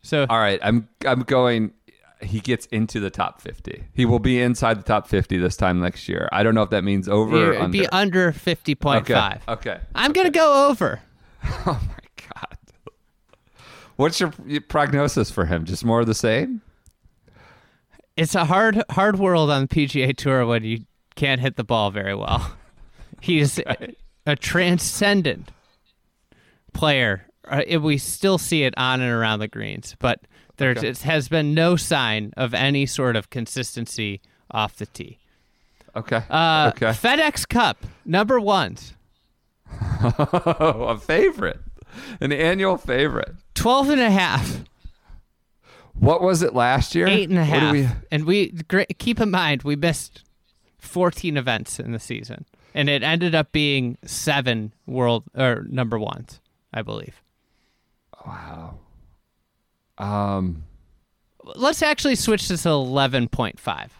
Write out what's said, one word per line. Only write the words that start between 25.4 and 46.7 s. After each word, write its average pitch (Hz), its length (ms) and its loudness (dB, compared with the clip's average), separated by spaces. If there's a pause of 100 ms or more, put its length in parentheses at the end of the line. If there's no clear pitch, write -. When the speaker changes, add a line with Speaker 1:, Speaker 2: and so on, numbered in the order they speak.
Speaker 1:
player. 123 540 0 (200)
Uh, 139 200 -2
it, 160 120 0
we 147 200 2
still 190 400 0
see 156 260 0
it 127 140 0
on 127 240 0
and 120 100 0
around 110 280 0
the 107 80 -6
greens, 104 500 -12
but 120 220 0 (360)
there 131 140 2
Speaker 2:
Okay. 117 100 0
Speaker 1:
just 120 220 -4
has 143 260 0
been 151 240 0
no 165 240 4
sign 110 640 0
of 120 160 -2
any 139 320 2
sort 123 300 0
of 104 140 -4
consistency 113 920 -6 (280)
off 107 260 -4
the 104 100 -10
tee. - 320 -18 (760)
Speaker 2:
Okay. 113 360 -2
Speaker 1:
Uh, 156 440 2
Speaker 2:
Okay. 120 120 -2
Speaker 1:
FedEx 269 600 0
Cup, - 380 0 (220)
number 214 340 2
ones. 190 540 -2 (760)
Speaker 2:
<laughs> - 40 -12 (280)
A 123 960 0
favorite. 190 600 0 (600)
An 143 120 -2
annual 180 440 0
favorite. 139 580 -2 (200)
Speaker 1:
Twelve 269 360 2
and 277 100 4
a 233 100 4
half. 185 500 0 (1300)
Speaker 2:
What 160 280 4
was 180 200 2
it 123 120 0
last 123 400 2